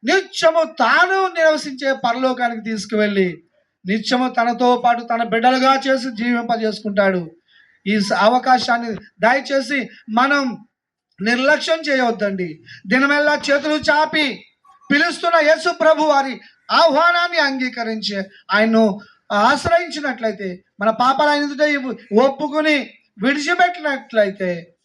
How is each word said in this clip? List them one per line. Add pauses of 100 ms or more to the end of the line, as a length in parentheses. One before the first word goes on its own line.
నిత్యము (140)
తాను
నివసించే
పరలోకానికి
తీసుకువెళ్ళి (440)
నిత్యము
తనతో
పాటు
తన
బిడ్డలుగా
చేసి
జీవింపజేసుకుంటాడు. (560)
ఈ
స-,
అవకాశాన్ని
దయచేసి (260)
మనం (640)
నిర్లక్ష్యం
చేయవద్దండి. (260)
దినమెల్లా
చేతులు
చాపి (480)
పిలుస్తున్న
యేసు
ప్రభు
వారి (300)
ఆహ్వానాన్ని
అంగీకరించి (300)
ఆయన్ను (320)
ఆశ్రయించినట్లయితే, (160)
మన
పాపాలు
ఆయన
ఎదుట (240)
ఒప్పుకుని (320)
విడిచిపెట్టినట్లయితే (100)